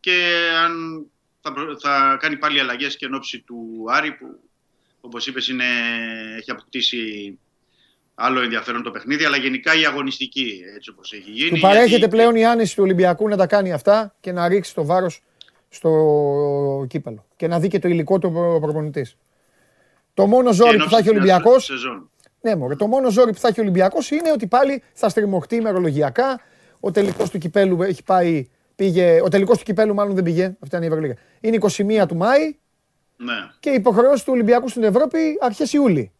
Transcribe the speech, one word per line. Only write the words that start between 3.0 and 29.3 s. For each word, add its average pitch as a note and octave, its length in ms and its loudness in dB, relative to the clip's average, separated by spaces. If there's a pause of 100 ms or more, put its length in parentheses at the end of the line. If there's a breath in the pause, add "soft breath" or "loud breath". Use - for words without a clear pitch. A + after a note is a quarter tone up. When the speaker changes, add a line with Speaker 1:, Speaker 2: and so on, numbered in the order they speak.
Speaker 1:
εν C3 80 -10
ώψη C3 260 -12
του A2+ 480 -16
Άρη, D3 240 -2
που, - 140 -20 (720)
όπως A#2+ 260 -12
είπες, C3 220 -8
είναι... B2+ 160 -6 (720)
έχει A2+ 120 -16
αποκτήσει A2 880 -8 (760)
άλλο B2+ 260 -2
ενδιαφέρον A#2+ 420 -6
το A#2 80 -10
παιχνίδι, C#3 340 -6
αλλά C#3+ 120 0
γενικά C3 380 -2
η D#3+ 100 2
αγωνιστική, C3+ 760 -6 (160)
έτσι - 140 -20
όπως - 220 -20
έχει G2+ 180 -20
γίνει, C3+ 200 -4
Speaker 2:
Του E3 100 0
παρέχεται G3+ 280 6
Speaker 1:
γιατί G#3+ 200 4
Speaker 2:
πλέον A3+ 280 4
η A3 80 2
άνεση A#3 320 0
του G3+ 60 2
Ολυμπιακού F#3 460 2
να G#3 80 -2
τα F#3 100 2
κάνει G3 260 0
αυτά G3+ 480 0
και F3+ 120 -10
να F3 160 -2
ρίξει F#3+ 260 -2
το E3 100 -4
βάρος F3 360 -2 (480 soft breath)
στο C#3+ 1200 0
κύπελο. A#2 380 -12 (100)
Και E3 120 -6
να E3+ 120 0
δει F#3 80 0
και F#3+ 100 -2
το F3+ 100 -2
υλικό E3+ 300 0
του F3 140 -2
προ-, E3+ 280 0
προπονητής. D3+ 560 -6 (960)
Το G3 120 4
μόνο B3 240 4
Speaker 1:
Και G#3 60 4
Speaker 2:
ζόρι A#3 140 6
Speaker 1:
εν A3 60 6
Speaker 2:
που G#3 60 4
Speaker 1:
ώψη - 120 0
Speaker 2:
θα A3+ 60 6
έχει F#3 80 0
ο A3 40 4
Speaker 1:
της G#3 100 2
νέας F#3+ 140 6
Speaker 2:
Ολυμπιακός, A#3 280 6
Speaker 1:
σεζόν. - 460 -8 (300)
Speaker 2:
ναι, A3 160 0
μωρέ, C#3 200 -4
το G#3 100 -2
μόνο B3+ 240 2
ζόρι A3 220 4
που F3+ 60 -6
θα G#3+ 100 0
έχει G#3+ 120 -2
ο - 20 2
Ολυμπιακός F#3+ 480 2
είναι D#4+ 220 0
ότι A#3 140 -2
πάλι C4+ 360 0 (100)
θα - 160 -2
στριμωχτεί G#3 480 -2
ημερολογιακά. F#3+ 840 0 (400 soft breath)
Ο G3+ 100 -4
τελικός G3 400 -2
του G3+ 80 -8
κυπέλου F3+ 440 0
έχει F#3 200 -4
πάει, E3+ 460 0 (280)
πήγε, F3 460 4
ο F#3+ 60 2
τελικός G3 300 4